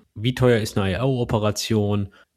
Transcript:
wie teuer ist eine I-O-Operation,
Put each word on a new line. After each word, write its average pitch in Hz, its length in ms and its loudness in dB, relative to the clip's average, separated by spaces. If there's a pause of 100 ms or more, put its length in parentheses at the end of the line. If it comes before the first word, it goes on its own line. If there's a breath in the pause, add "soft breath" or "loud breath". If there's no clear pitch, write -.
(140)
wie 120 200 -4
teuer 123 260 4
ist - 180 -6
eine 95 140 0
I-O-Operation, 107 1160 0 (280 soft breath)